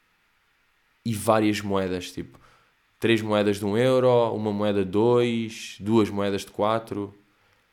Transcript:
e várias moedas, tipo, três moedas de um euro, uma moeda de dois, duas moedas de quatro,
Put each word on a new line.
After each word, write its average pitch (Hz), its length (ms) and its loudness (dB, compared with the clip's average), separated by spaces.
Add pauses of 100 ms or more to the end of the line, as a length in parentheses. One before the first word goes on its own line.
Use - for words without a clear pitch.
(1040)
e 117 80 -4
várias 107 480 2
moedas, 95 500 -4
tipo, - 300 -14 (580)
três 110 220 2
moedas 104 380 0
de 104 80 -4
um 101 100 -2
euro, 123 580 2
uma 107 180 -4
moeda 101 300 0
de 92 80 -6
dois, 117 880 0
duas 104 300 2
moedas 101 340 -2
de - 80 -18
quatro, 104 640 -4 (580)